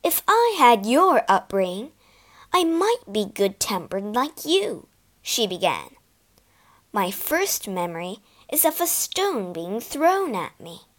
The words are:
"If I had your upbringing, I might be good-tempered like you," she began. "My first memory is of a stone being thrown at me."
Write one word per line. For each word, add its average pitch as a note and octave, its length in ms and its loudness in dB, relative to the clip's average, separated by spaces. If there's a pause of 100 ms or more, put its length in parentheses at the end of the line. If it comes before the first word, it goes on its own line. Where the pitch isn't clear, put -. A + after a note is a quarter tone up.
"If - 240 0
I A4+ 300 4
had A#3+ 280 6
your C#4+ 420 4
upbringing, G3 640 -2 (600)
I F4+ 100 4
might E4+ 480 0
be G#3 140 0
good-tempered G3 880 -4
like C4+ 300 -4
you," F4 420 -2 (340)
she - 240 -2
began. E3+ 440 -4 (1040)
"My C#4+ 180 0
first - 560 -2
memory F3+ 540 -6 (280)
is D4 160 0
of D#4 140 0
a E4+ 80 0
stone D4+ 640 -2
being F3 300 -6
thrown E4 540 0
at E3+ 240 -8
me." E3 240 -18 (160)